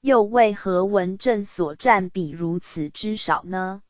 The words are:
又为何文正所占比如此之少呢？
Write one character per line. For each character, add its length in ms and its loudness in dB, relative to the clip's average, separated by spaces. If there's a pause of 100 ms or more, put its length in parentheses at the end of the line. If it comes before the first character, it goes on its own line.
又 220 4
为 320 4
何 300 0
文 340 0
正 260 0
所 300 -4
占 340 2
比 220 -6
如 300 -4
此 280 -8
之 280 -6
少 260 0
呢？ 480 -8